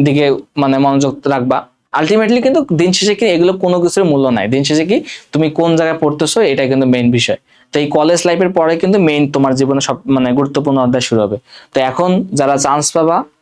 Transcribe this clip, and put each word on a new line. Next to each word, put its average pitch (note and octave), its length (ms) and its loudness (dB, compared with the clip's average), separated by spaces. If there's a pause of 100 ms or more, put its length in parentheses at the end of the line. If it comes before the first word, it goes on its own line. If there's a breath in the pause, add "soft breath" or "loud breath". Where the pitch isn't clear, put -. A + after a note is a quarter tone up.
দিকে C#3+ 320 2 (200)
মানে C3+ 220 0
মনোযোগ C#3 480 0
রাখবা। C3 420 -2 (320)
Ultimately G#3+ 420 0
কিন্তু C4+ 300 0
দিন F3+ 200 0
শেষে G3+ 220 -2
কি A3 120 -2
এগুলো F3 260 2
কোনো F3+ 280 0
কিছুর F3 240 0
মূল্য C#3 240 2
নাই। G#2+ 200 -2
দিন C3+ 160 0
শেষে D3+ 200 0
কি G3 200 -2 (280 loud breath)
তুমি D#3 180 0
কোন E3 260 0
জায়গায় D#3+ 220 0
পড়তেছো, D3+ 420 -2
এটা C#3 260 0
কিন্তু C3 200 0
মেইন B2 240 2
বিষয়। A#2 260 0 (360 soft breath)
তো D3+ 80 0
এই C#3+ 60 -2
কলেজ D#3+ 400 2
লাইফের F3 220 2
পরে E3 280 0
কিন্তু F#3+ 220 0
মেইন D3 340 2
তোমার C3+ 220 2
জীবনে C3+ 260 0
সব C3+ 160 -4 (100)
মানে B2+ 260 0
গুরুত্বপূর্ণ C#3+ 460 0
অধ্যায় B2 220 0
শুরু A2+ 200 0
হবে। G#2 160 -2 (380 loud breath)
তো C3+ 60 0
এখন F3 520 -2
যারা C#3 240 0
চান্স D3 360 -2
পাবা E3+ 320 0 (180)